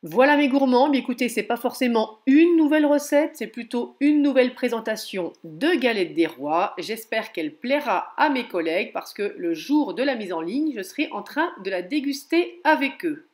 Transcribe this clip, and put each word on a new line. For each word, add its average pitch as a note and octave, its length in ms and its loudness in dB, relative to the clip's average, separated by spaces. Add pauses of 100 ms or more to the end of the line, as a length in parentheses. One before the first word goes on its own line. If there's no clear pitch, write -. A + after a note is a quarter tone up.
Voilà B3 320 4
mes C#4+ 140 2
gourmands, C4+ 400 4
mais C4+ 80 2
écoutez, A#3+ 320 -2
c'est A3+ 140 -4
pas A#3+ 120 -2
forcément A#3+ 680 -2
une E4 320 6
nouvelle D4+ 280 4
recette, D4 520 2
c'est G#3+ 100 -8
plutôt A#3+ 540 -8
une D4 200 4
nouvelle B3+ 320 4
présentation A3 800 -4 (140)
de F3 300 0
galette G#3 380 0
des E3 140 2
rois. D#3 520 -2
J'espère A3 520 -6
qu'elle D#3 240 -8
plaira A#3+ 640 -2
à D4+ 120 4
mes C4 200 -2
collègues E3+ 420 -2
parce - 220 -10
que - 240 -6
le E3+ 160 -4
jour G3+ 400 0
de G#3 100 -2
la C4+ 120 0
mise G3+ 180 -8
en E3 80 -4
ligne, C4 340 -4
je G3 80 -8
serai D4+ 300 -6
en G#3 100 -8
train E4 300 -4 (100)
de F#3+ 60 -6
la F#3 120 -4
déguster C4+ 840 -2
avec F#3 400 0
eux. D3+ 280 -4